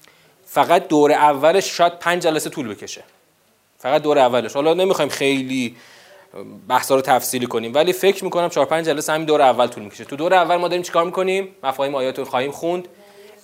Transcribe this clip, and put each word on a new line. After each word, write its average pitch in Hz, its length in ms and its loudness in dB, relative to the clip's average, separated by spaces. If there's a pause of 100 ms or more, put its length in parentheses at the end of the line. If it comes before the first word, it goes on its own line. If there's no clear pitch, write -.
(460)
فقط 170 420 2
دور 147 240 4
اولش 151 680 2
شاید 170 220 2
پنج 175 240 -2
جلسه 156 260 -2
طول 123 240 -8
بکشه، - 300 -16 (760)
فقط 143 240 0
دور 147 180 2
اولش. 120 340 2
حالا 151 200 0
نمی‌خوایم 185 360 0
خیلی 131 680 -4 (920)
بحثا 127 280 0
رو 135 60 4
تفصیلی 127 460 0
کنیم، 117 260 -6
ولی 165 200 2
فکر 185 300 0
می‌کنم 175 260 -2
چهار 151 160 0
پنج 160 200 -2
جلسه 151 280 -2
همین 156 120 -4
دور 151 160 2
اول 123 260 4
طول 113 160 -12
می‌کشه. 104 220 -16
تو 139 100 -14
دور 160 180 -2
اول 175 220 4
ما 175 120 0
داریم 175 160 -4
چیکار 170 200 0
می‌کنیم؟ 185 600 -4
مفاهیم 139 320 -4
آیات 131 240 -4
رو 131 60 -6
خواهیم 135 260 -4
خوند، 175 360 -6 (560)